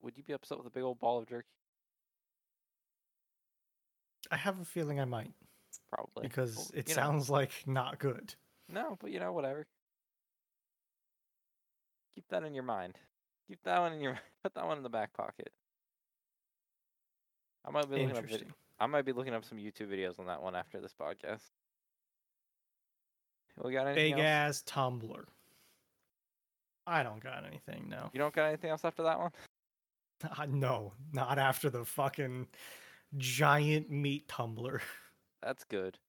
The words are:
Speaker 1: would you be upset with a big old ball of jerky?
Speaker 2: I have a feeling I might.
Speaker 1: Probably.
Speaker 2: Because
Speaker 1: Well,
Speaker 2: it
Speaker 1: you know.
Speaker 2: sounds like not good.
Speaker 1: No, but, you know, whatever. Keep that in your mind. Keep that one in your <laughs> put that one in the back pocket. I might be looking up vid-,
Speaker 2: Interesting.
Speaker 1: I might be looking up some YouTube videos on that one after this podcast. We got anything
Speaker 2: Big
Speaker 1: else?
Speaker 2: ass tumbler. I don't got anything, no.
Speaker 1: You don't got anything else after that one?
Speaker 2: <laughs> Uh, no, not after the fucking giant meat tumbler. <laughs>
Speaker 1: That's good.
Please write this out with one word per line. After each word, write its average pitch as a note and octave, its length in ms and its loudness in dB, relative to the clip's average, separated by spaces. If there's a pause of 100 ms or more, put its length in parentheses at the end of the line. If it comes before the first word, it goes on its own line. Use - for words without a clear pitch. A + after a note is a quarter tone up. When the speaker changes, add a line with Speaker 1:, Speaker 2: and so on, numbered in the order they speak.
Speaker 1:
would A#2+ 140 -10
you C#3+ 80 -18
be - 100 -8
upset - 260 -6
with B2 80 -12
a - 20 -10
big B2+ 140 -2
old B2+ 160 0
ball A#2+ 180 4
of A2+ 100 -2
jerky? A#2+ 200 -8 (2750)
Speaker 2:
I D#3+ 60 2
have F#3+ 240 0
a E3+ 40 -8
feeling D3 360 0
I C3+ 40 2
might. B2 280 -4 (580)
Speaker 1:
Probably. - 360 -6
Speaker 2:
Because A#2+ 280 -2
Speaker 1:
Well, - 200 -8
Speaker 2:
it - 120 -4
Speaker 1:
you D#3+ 80 0
know. C3+ 60 4
Speaker 2:
sounds C#3+ 280 2
like C#3 220 4 (140)
not C3 340 0
good. - 360 -2 (340)
Speaker 1:
No, G#3 320 -4
but, E3+ 100 -8
you F3+ 80 -4
know, F3+ 140 -2
whatever. D3 340 -2 (2500)
Keep - 140 -20
that F3+ 140 0
in D3+ 100 -8
your C3 100 -4
mind. F#2+ 340 -4 (520)
Keep F#3+ 160 -14
that F3+ 140 4
one E3+ 120 4
in D#3 80 -6
your C3+ 180 -2 (120)
<laughs> - 140 -20
put G3 100 -4
that - 120 -4
one D#3+ 120 0
in C#3 60 -8
the B2 60 -6
back A2 240 0
pocket. - 380 -8 (2250)
I C#3+ 40 -8
might D3 200 2
be C#3 60 2
looking C3+ 140 4
up B2+ 40 -2
vid-, A2+ 160 -2
Speaker 2:
Interesting. G#2+ 220 -6 (260)
Speaker 1:
I A2+ 80 4
might C#3+ 180 2
be C3 80 0
looking B2+ 200 -2
up A2 120 -4
some A#2 140 -12
YouTube G#2 300 -8
videos F#2+ 300 0
on F#2 80 -8
that E2 140 -2
one F#2 140 -4
after F#2 260 -4
this - 180 -12
podcast. F#2 420 -6 (2250)
We B2+ 100 -2
got C3 140 2
anything D3+ 280 4
Speaker 2:
Big D3+ 40 4
Speaker 1:
else? - 20 6 (380)
Speaker 2:
ass - 60 -10
tumbler. B2 600 -2 (1600)
I E3 160 6
don't A2 200 -4
got C3 220 -8
anything, - 440 -10
no. - 220 -6
Speaker 1:
You C3 80 -6
don't D3 140 2
got D#3 140 6
anything D#3 240 0
else D#3 140 -2
after E3 180 0
that D#3+ 160 4
one? E3+ 160 0
Speaker 2:
<laughs> - 60 -18 (1000)
Uh, D3+ 100 0
no, B2+ 440 2 (180)
not C3+ 260 2
after C3+ 320 6
the A#2+ 140 -2
fucking C3 640 -2 (680)
giant D3 760 6
meat C#3+ 380 0
tumbler. A#2 520 -4 (300)
<laughs> - 320 -20
Speaker 1:
That's - 220 -4
good. F#2+ 320 -2 (120)